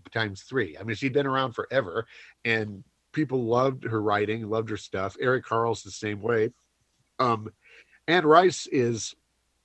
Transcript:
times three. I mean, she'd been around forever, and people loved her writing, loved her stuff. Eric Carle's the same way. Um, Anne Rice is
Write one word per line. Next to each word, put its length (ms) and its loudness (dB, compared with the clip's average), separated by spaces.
times 300 -4
three. 360 -4
I 60 -14
mean, 140 -6
she'd 160 -2
been 140 2
around 260 -2
forever, 540 -2
and 400 -2
people 300 -2
loved 400 2
her 180 -2
writing, 480 0
loved 220 -2
her 60 -6
stuff. 420 -6
Eric 260 0
Carle's 380 0
the 80 -16
same 280 -6
way. 320 0
Um, 280 0
Anne 180 4
Rice 460 6
is 420 0